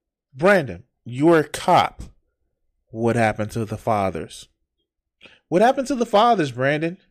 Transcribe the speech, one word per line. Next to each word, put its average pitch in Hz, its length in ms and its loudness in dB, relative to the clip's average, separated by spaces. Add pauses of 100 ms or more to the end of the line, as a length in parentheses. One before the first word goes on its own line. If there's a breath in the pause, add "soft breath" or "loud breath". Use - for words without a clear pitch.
(340)
"Brandon, 143 500 0 (200)
you're 147 340 4
a 147 100 0
cop. - 540 0 (880)
What 113 260 -2
happened 107 360 -2
to 117 120 -6
the 104 140 -10
fathers?" 95 720 -4 (1000 soft breath)
What 175 140 0
happened 262 240 0
to 285 80 -4
the 233 100 -4
fathers, 202 480 2
Brandon? 151 460 -4 (120)